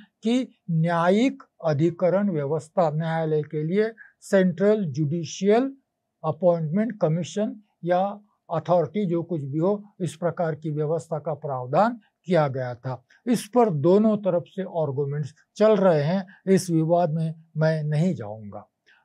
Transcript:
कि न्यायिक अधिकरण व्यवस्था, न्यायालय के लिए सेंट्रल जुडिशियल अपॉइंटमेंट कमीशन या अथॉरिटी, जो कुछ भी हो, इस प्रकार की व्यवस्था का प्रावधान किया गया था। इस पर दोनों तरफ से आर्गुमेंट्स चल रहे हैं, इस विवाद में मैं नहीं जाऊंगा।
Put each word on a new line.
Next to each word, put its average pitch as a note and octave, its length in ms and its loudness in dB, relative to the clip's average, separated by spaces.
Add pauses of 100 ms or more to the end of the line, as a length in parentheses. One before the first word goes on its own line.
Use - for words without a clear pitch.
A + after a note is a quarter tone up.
(220)
कि A#3+ 260 0 (220)
न्यायिक F3 720 2 (220)
अधिकरण E3+ 640 0
व्यवस्था, D3+ 600 -2
न्यायालय D#3+ 520 -2
के D3+ 200 -6
लिए G3+ 300 0 (280)
सेंट्रल G3 640 2
जुडिशियल F3 920 0 (480)
अपॉइंटमेंट E3+ 760 0
कमीशन F#3 560 -2 (280)
या F#3+ 360 0 (320)
अथॉरिटी, F3 540 0
जो E3+ 160 -2
कुछ E3 200 -6
भी C#3 160 -6
हो, G3+ 420 -2
इस E3 160 -6
प्रकार E3 380 -4
की D#3 160 -8
व्यवस्था D3+ 480 -4
का D3+ 160 -6
प्रावधान C#3+ 640 -2 (240)
किया D#3+ 240 2
गया B2+ 260 -6
था। B2+ 300 -10 (220)
इस A#3 200 0
पर A#3+ 240 2
दोनों F#3 460 4
तरफ F3 300 -2
से - 160 -10
आर्गुमेंट्स D3 720 -4 (220)
चल G#3+ 200 4
रहे F3+ 260 4
हैं, F#3+ 240 0 (200)
इस F#3 240 2
विवाद E3 400 2
में D#3+ 240 -2 (220)
मैं D#3 260 2
नहीं D3+ 320 0
जाऊंगा। G#2+ 540 -12 (360)